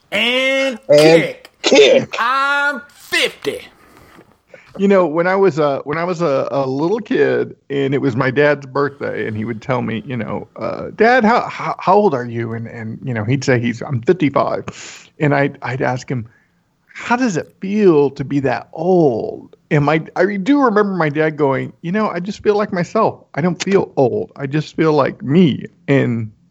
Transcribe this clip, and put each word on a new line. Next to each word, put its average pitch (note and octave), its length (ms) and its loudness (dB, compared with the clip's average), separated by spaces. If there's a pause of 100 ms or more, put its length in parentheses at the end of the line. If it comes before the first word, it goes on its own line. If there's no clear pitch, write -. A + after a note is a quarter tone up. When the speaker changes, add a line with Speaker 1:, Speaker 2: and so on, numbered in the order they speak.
(120)
Speaker 1:
and C4 680 0 (100)
Speaker 2:
And D3 100 6
Speaker 1:
kick. D#3+ 500 4 (140)
Speaker 2:
kick. - 560 4
Speaker 1:
I'm C#4 600 0 (100)
fifty. - 720 -4 (1160)
Speaker 3:
You G3 100 2
know, F#3+ 180 6
when E3+ 220 0
I F#3+ 80 0
was F#3 240 2
a, C#3 240 0
when D3 120 -6
I E3 80 -4
was F3 180 -4
a, C#3 280 0
a C3+ 160 -2
little D#3 320 -2
kid, C3 580 -2 (140)
and C#3 240 -2
it C3+ 40 0
was B2+ 180 -2
my C3 160 0
dad's C#3+ 340 2
birthday, A#2 600 -6
and A2 80 -8
he A2 80 -6
would A2+ 180 -8
tell B2+ 180 -4
me, A2+ 240 -6
you C3 120 -10
know, - 400 -8
uh, - 400 -8
"Dad, A#3+ 280 4
how, A3 240 2
how, - 300 -8
how F3+ 160 2
old G#3 200 4
are B2 100 -4
you?" A#2 280 -6
And, A2+ 140 -8
and, A2+ 380 -12
you B2+ 100 -4
know, G#2+ 100 -2
he'd B2+ 200 -2
say B2 160 2
he's, A#2 200 -4
"I'm B2 220 -6
fifty-five." - 1080 -2 (100)
And C#3+ 160 2
I'd, C#3 260 0
I'd C3 200 -6
ask B2+ 280 -4
him, A#2 180 -6 (580)
"How - 300 -4
does A#3+ 200 -2
it - 240 -8
feel F#3+ 500 4
to C#3 140 -8
be C#3 160 -2
that B2+ 320 -4
old?" D#3+ 800 0 (160)
And D3 140 2
my, D#3+ 200 2 (120)
I G3+ 200 0
do C4+ 260 2
remember G#3 320 2
my D#3+ 160 0
dad D#3 260 -2
going, C3+ 360 -2 (100)
"You E3+ 100 -6
know, G#3+ 160 0
I E3+ 100 -6
just F#3+ 240 -8
feel G#3 140 2
like G#3 160 -2
myself. F3+ 520 -2 (100)
I C#3+ 60 -4
don't F3 220 -2
feel F#3+ 340 0
old. A2 400 0
I C#3 100 -10
just D3 280 -6
feel D#3+ 200 2
like B2+ 280 0
me." C#3+ 440 2 (200)
And B2 460 0 (180)